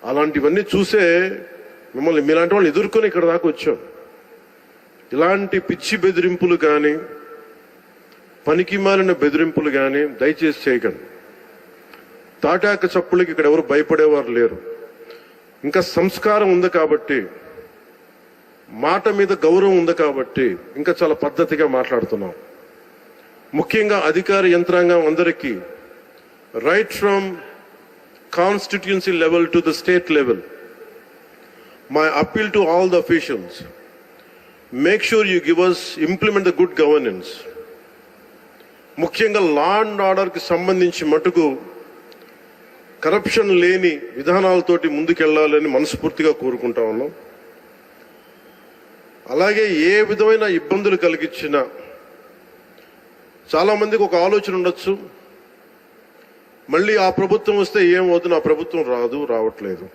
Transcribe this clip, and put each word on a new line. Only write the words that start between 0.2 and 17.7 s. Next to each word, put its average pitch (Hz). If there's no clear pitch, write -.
చూసే 202
మిమ్మల్ని, 151
మీలాంటి 165
వాళ్ళు 190
ఎదుర్కొని 214
ఇక్కడ 175
దాకా 170
వచ్చాం. -
ఇలాంటి 190
పిచ్చి -
బెదిరింపులు 175
కానీ, 151
పనికి 180
మాలిన 196
బెదిరింపులు 151
కానీ 139
దయచేసి 151
చేయకండి. 113
తాటాక 196
చప్పులకి 175
ఇక్కడ 151
ఎవరు 156
భయపడేవారు 151
లేరు. 117
ఇంకా 147
సంస్కారం 196
ఉంది 180
కాబట్టి, 151